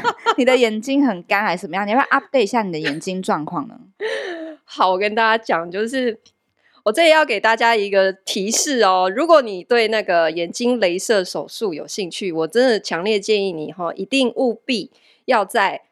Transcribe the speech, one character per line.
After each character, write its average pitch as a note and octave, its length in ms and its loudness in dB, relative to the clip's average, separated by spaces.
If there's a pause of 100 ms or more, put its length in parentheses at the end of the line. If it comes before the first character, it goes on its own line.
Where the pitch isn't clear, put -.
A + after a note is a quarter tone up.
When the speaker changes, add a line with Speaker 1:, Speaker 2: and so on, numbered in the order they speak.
(120)
Speaker 1:
<laughs> - 260 -2
你 C4 80 2
的 B3+ 100 6
眼 A3 260 2
睛 C#4 240 0
很 G3 180 0
干 G3+ 200 0
还 F3+ 140 0
是 F3+ 60 -10
怎 F3 60 -10
么 E3 60 -8
样？ G3+ 100 -2
你 G3+ 60 -4
要 A#3 60 2
不 C#4 40 4
要 - 160 -2
update C4+ 260 0
一 - 20 4
下 A3+ 160 -2
你 F#3+ 100 -4
的 D#3 80 -6
眼 D#3 180 -4
睛 F#3 240 -6
状 F#3 220 -2
况 D#3 240 -8
呢？ G#2 80 -20 (480)
Speaker 2:
<laughs> D#4+ 400 -12
好， F#3+ 280 0
我 F#3 60 0
跟 G#3 160 -2
大 A3 240 2
家 A3+ 60 -6
讲， E3+ 260 -2
就 G3 160 -4
是 B3 320 -4 (680)
我 G#3+ 80 2
这 D#4+ 120 2
里 E4 80 6
要 D#4 120 6
给 B3+ 160 0
大 A3+ 160 4
家 A#3 200 2
一 G3+ 160 -2
个 F#3+ 200 4
提 G3 380 -6
示 B3 320 0
哦， F#3 340 4
如 D4 120 0
果 D#4 160 6
你 F#3+ 200 -8
对 A#3 260 2
那 A3 120 0
个 E3+ 300 2
眼 E3+ 200 -6
睛 A#3+ 280 0
雷 F3+ 180 2
射 G3 260 0
手 D#3+ 240 -6
术 G3 280 -6
有 C#3+ 120 -12
兴 F#3 220 -8
趣， F3+ 220 -6
我 D#3+ 160 -2
真 A#3+ 200 2
的 A3 120 2
强 E3+ 240 -4
烈 G#3+ 160 0
建 G3+ 260 0
议 F#3+ 60 -2
你 D#3 200 -8
哈， E3+ 220 -6
一 F#3+ 100 -8
定 B3+ 320 0
务 A#3+ 200 0 (100)
必 A#3+ 240 -4 (360)
要 A3+ 200 2
在 F#3+ 360 -2 (100)